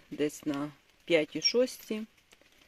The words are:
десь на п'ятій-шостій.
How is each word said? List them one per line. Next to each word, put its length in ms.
десь 340
на 260
п'ятій-шостій. 1000